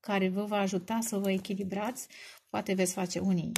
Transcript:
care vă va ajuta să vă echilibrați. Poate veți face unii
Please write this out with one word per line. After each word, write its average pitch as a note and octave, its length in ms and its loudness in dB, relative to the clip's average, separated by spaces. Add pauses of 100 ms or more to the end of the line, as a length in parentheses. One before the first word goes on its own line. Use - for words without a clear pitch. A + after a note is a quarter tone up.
care G3 280 2
vă F#3+ 160 0
va G#3 140 0
ajuta G3 420 0
să A3+ 180 0
vă G3 120 2
echilibrați. G3 760 -2 (420)
Poate G#3 260 -2
veți F#3 180 2
face F3+ 260 -2
unii F3+ 400 2